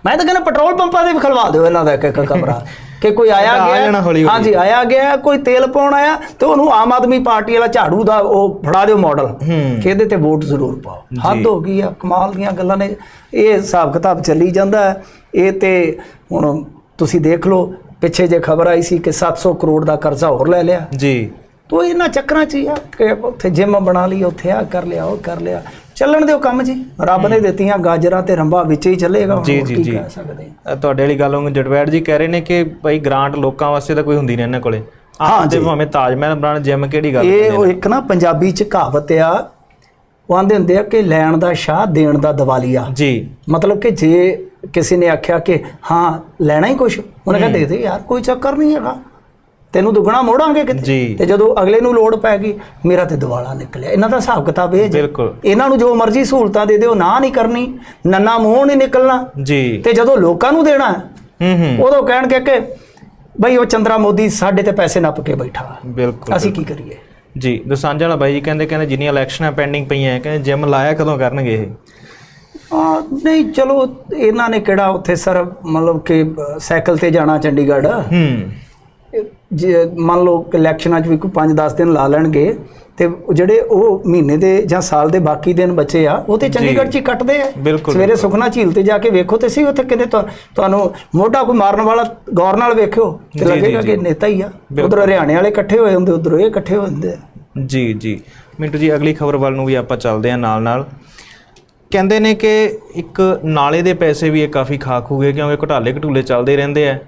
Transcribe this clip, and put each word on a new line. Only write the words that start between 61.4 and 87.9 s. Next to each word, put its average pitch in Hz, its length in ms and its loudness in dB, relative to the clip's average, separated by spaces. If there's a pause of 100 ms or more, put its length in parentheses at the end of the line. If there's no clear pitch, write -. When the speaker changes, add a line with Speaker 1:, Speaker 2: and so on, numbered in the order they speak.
Speaker 2:
ਹੂੰ, 180 160 2
ਹੂੰ। 139 280 2
Speaker 1:
ਉਦੋਂ 269 160 4
ਕਹਿਣਗੇ 254 380 0
ਕਿ 254 200 0 (800)
ਬਈ 247 160 2
ਉਹ 247 80 2
ਚੰਦਰਾ 220 340 0
ਮੋਦੀ 208 300 2
ਸਾਡੇ 190 340 0
ਤੇ 196 100 0
ਪੈਸੇ 180 280 0
ਨੱਪ 151 200 -2
ਕੇ 143 140 -4
ਬੈਠਾ। 127 420 -10 (100)
Speaker 2:
ਬਿਲਕੁਲ, 123 500 -4
Speaker 1:
ਅਸੀਂ 190 160 -2
Speaker 2:
ਬਿਲਕੁਲ। 156 240 -8
Speaker 1:
ਕੀ 147 60 -16
ਕਰੀਏ? 147 140 -16 (420)
Speaker 2:
ਜੀ, 127 300 -4
ਦੋਸਾਂਝ 143 340 -2
ਵਾਲਾ 165 140 0
ਬਾਈ 139 160 0
ਜੀ 143 80 -2
ਕਹਿੰਦੇ, 151 260 -2
ਕਹਿੰਦੇ 156 200 -4
ਜਿੰਨੀਆਂ 143 260 -2
ਇਲੈਕਸ਼ਨਾਂ 139 400 -2
ਪੈਂਡਿੰਗ 143 340 -4
ਪਈਆਂ, 135 340 -2
ਕਹਿੰਦੇ 151 220 -6
ਜਿਮ 139 220 -2
ਲਾਇਆ 143 280 0
ਕਦੋਂ 151 260 -2
ਕਰਨਗੇ 127 360 -2
ਇਹ? 107 120 -4 (1080)
Speaker 1:
ਆ, 320 280 0 (220)
ਨਹੀਂ, 320 280 2
ਚਲੋ, 262 360 0 (280)
ਇਹਨਾਂ 233 320 0
ਨੇ 220 120 0
ਕਿਹੜਾ 196 280 0
ਉੱਥੇ 180 280 -2
ਸਰ, 180 300 0 (180)
ਮਤਲਬ 160 360 0
ਕਿ, 160 220 2
ਅ, 156 360 -4
ਸਾਈਕਲ 165 400 0
ਤੇ 170 120 0
ਜਾਣਾ 156 280 2
ਚੰਡੀਗੜ੍ਹ। 143 500 2
Speaker 2:
ਹੂੰ। 160 480 0 (1160)
Speaker 1:
ਜੇ 170 460 2
ਮੰਨ 170 240 2
ਲਓ 170 200 2
ਕਿ - 140 -4
ਇਲੈਕਸ਼ਨਾਂ 160 440 2
'ਚ 160 60 -2
ਵੀ 160 100 2
ਕੋਈ 185 140 -4
ਪੰਜ 160 220 0
ਦਸ 151 200 0
ਦਿਨ 170 200 2
ਲਾ 139 140 2
ਲੈਣਗੇ, 156 520 2 (380)
ਤੇ 175 100 2
ਉਹ 175 260 -4
ਜਿਹੜੇ 190 280 4
ਉਹ 202 460 2
ਮਹੀਨੇ 156 300 2
ਦੇ 190 260 4
ਜਾਂ 180 180 0
ਸਾਲ 151 300 2
ਦੇ 185 80 2
ਬਾਕੀ 160 340 0
ਦਿਨ 180 200 2
ਬਚੇ 160 340 2
ਆ, 156 220 0
ਉਹ 214 100 2
ਤੇ 269 100 0
Speaker 2:
ਜੀ। 254 100 -2
Speaker 1:
ਚੰਡੀਗੜ੍ਹ 262 320 2
'ਚ 285 60 -4
ਹੀ 269 40 0
ਕੱਟਦੇ 254 420 0
ਆ। 269 160 -4
Speaker 2:
ਬਿਲਕੁਲ, 151 360 0